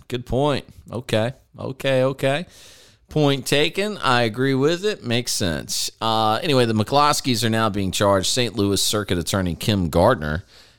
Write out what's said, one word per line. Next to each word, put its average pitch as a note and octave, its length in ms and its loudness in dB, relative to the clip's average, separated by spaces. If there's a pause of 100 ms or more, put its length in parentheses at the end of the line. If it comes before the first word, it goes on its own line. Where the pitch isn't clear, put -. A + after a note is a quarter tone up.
Good B2 160 -6
point. C3+ 400 0 (260)
Okay. A2+ 440 -2 (240)
Okay, B2+ 460 -2
okay. C#3 420 -2 (680)
Point C#3 320 2
taken. F3 520 0
I A#2+ 240 2
agree B2+ 320 0
with D#3+ 300 0
it. G#3 200 -4
Makes A#2+ 300 -2
sense. D2+ 540 -4 (120)
Uh, A2 420 0
anyway, C3 240 2
the A2+ 60 -2
McCloskeys B2+ 720 2
are A#2 40 2
now A2+ 220 2
being F#2+ 220 -2
charged. G2 340 2
Saint A#2 300 -2
Louis G2+ 260 2
Circuit G2+ 360 -2
Attorney F2 360 -2
Kim F#2+ 340 0
Gardner E2+ 540 2 (360)